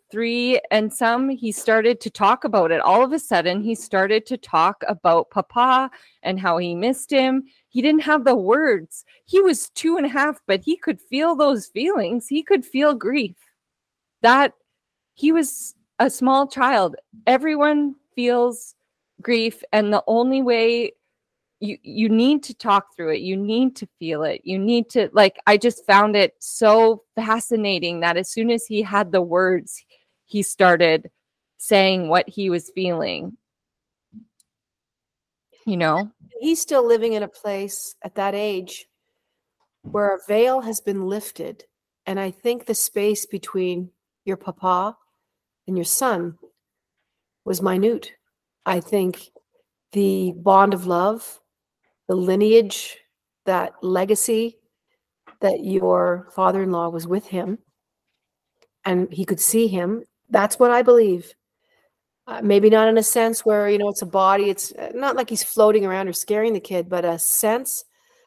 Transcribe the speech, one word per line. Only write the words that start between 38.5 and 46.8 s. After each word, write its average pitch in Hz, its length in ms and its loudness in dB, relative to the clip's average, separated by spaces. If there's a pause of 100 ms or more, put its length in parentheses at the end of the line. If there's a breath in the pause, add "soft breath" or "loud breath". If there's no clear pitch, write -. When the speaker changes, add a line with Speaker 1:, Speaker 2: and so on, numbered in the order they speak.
Speaker 2:
where 202 300 -2
a 180 140 -6
veil 247 320 2
has 226 220 -8
been 196 260 -6
lifted. - 560 -10 (420)
And 196 140 -6
I 190 120 -6
think 240 340 -6
the 214 100 -4
space 208 500 -2
between 180 640 -6 (340)
your 190 120 -6
papa 185 600 -4 (720)
and 185 100 -4
your 170 80 -4
son 175 520 -4 (1080)